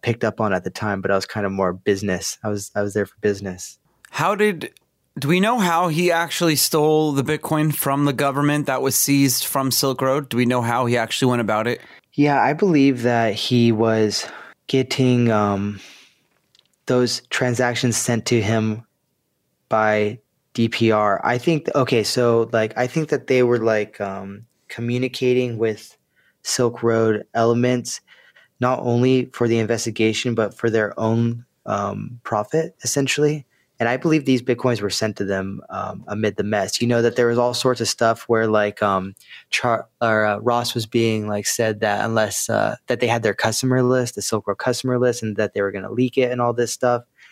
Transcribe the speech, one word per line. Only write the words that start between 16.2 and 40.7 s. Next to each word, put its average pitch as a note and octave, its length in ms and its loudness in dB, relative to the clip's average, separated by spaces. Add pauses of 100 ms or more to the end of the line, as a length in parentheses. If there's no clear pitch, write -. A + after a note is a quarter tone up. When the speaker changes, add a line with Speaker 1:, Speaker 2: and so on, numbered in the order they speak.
Speaker 1:
those B2 440 0
transactions B2 680 0
sent A2+ 300 -2
to A#2+ 140 2
him A2 440 -2 (840)
by G#2+ 520 0 (340)
D A#2 140 2
P A2+ 240 2
R. G#2 320 2
I B2 120 0
think, D#3 380 0
okay, A#2+ 300 2
so, A#2 480 2
like, A2 260 0
I B2 80 0
think D#3 220 -4
that C#3 180 -2
they B2+ 160 4
were, A#2+ 160 4
like, A2 420 -2
um, G2 460 -10 (220)
communicating B2 920 -2
with A2 380 -4 (480)
Silk A#2+ 400 -2
Road A2+ 500 2
elements, A#2+ 640 0 (600)
not B2 180 0
only B2 540 2
for A#2+ 160 0
the A#2 100 2
investigation, A2+ 760 0
but A2 180 0
for A#2 160 -2
their G#2+ 300 0
own, A#2 440 0 (220)
um, G#2 560 -6
profit, D#3 640 -4
essentially. D3 600 0 (360)
And A#2 80 0
I B2 80 0
believe D#3 280 0
these C3 180 2
Bitcoins A#2+ 380 0
were G2+ 100 -2
sent G#2+ 260 -4
to G#2 80 -6
them, G2 360 -4 (100)
um, F#2+ 360 -8
amid G#2 300 -2
the G#2 80 -2
mess. G2+ 360 -2
You A#2+ 60 0
know, A#2+ 160 2
that A#2 140 0
there A#2+ 100 4
was A#2+ 120 2
all B2 160 2
sorts B2+ 260 0
of A2+ 80 -2
stuff A2+ 400 0
where, A2+ 180 2
like, G#2 340 0
um, G2 360 0 (340)
Char-, A#2 380 -2 (120)
or, A2 240 2
uh, G#2 140 0
Ross A#2+ 340 0